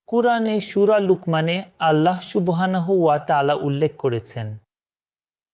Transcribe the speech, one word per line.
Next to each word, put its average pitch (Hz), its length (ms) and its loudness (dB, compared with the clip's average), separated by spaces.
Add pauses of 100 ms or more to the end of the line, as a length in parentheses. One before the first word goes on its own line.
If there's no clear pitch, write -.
কুরআনে 233 540 0
সূরা 208 380 2
লুকমানে 175 640 0 (160)
আল্লাহ 165 420 2
সুবহানাহু 185 840 0
ওয়া 147 160 2
তাআলা 147 360 0
উল্লেখ 143 420 -2
করেছেন, 110 640 -6 (960)